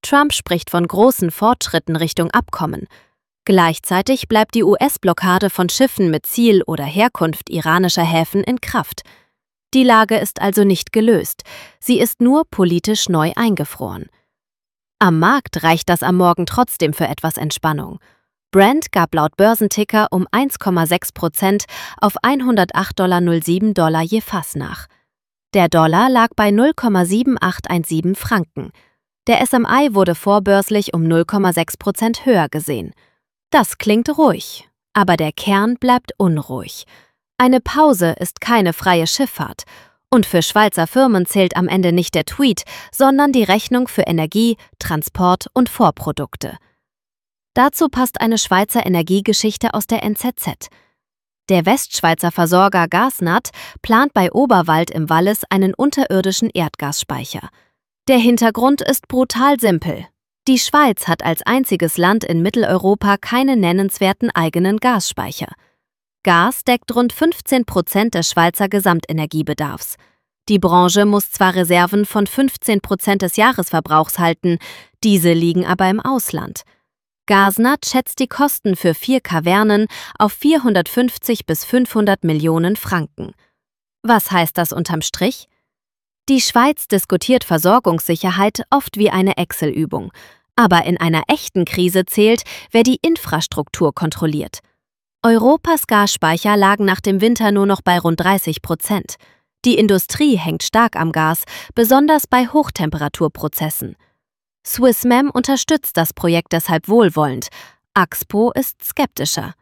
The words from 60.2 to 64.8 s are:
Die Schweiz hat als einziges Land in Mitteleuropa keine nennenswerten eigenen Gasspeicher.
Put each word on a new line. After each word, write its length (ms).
Die 140
Schweiz 480
hat 160
als 200
einziges 540
Land 240
in 200
Mitteleuropa 760
keine 400
nennenswerten 760
eigenen 480
Gasspeicher. 680